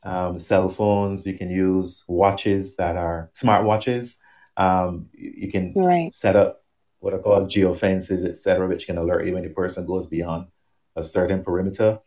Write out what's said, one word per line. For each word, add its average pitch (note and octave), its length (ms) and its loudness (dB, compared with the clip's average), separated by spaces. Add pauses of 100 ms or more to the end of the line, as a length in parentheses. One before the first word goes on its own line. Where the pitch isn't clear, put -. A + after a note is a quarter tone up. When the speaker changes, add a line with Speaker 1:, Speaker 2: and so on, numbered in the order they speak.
Speaker 1:
um, F#2 320 -4
cell F#2 300 2
phones, G2+ 580 0
you F#2+ 80 -4
can F#2 160 -8
use F#2 560 0
watches G2 720 0
that E2+ 200 -2
are E2+ 380 -4
smartwatches. A2 800 0 (400)
Um, F#2 560 0
you, - 180 -14 (120)
you G2 80 -6
can F2+ 240 -2
Speaker 2:
Right. F3+ 400 2
Speaker 1:
set G2 220 2
up - 260 4 (380)
what F#2+ 120 -4
are F#2+ 60 -4
called G2 320 2
geofences, F#2 760 0
et E2+ 120 -4
cetera, F#2 320 0
which F2 180 -4
can E2+ 120 -4
alert E2+ 280 0
you F2+ 80 -2
when F2+ 80 -6
the E2 80 -10
person F2+ 340 -6
goes F2+ 220 -4
beyond E2+ 400 -6 (480)
a E2 100 -6
certain F#2 380 -2
perimeter F#2+ 640 0